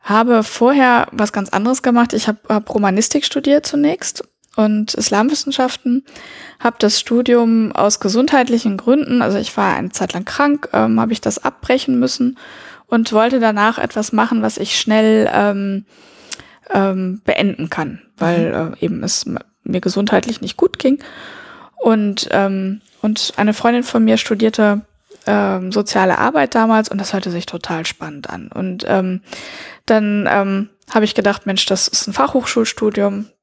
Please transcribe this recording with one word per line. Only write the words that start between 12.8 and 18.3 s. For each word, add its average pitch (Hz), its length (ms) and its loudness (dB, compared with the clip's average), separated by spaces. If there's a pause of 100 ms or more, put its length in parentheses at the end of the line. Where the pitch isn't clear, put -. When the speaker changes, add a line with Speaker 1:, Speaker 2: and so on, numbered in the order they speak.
Speaker 1:
und 226 260 0
wollte 233 260 4
danach 214 400 2
etwas - 340 -4
machen, 220 300 2
was 220 160 -2
ich - 220 -4
schnell, 220 520 4
ähm, 196 520 0 (880)
ähm, 190 540 0
beenden 170 460 0
kann, - 320 -6 (140)
weil, 170 320 2 (180)